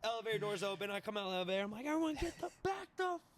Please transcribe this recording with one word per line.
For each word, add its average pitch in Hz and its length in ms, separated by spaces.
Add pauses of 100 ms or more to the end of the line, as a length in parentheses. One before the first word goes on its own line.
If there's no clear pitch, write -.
Elevator 226 360
doors 202 240
open. 196 280
I 202 100
come 208 160
out 208 80
of 190 60
the 185 60
elevator. 185 280
I'm 208 80
like, 226 140
Everyone 311 280
get 330 240
the, 349 120 (120)
back 381 340
the 359 220 (200)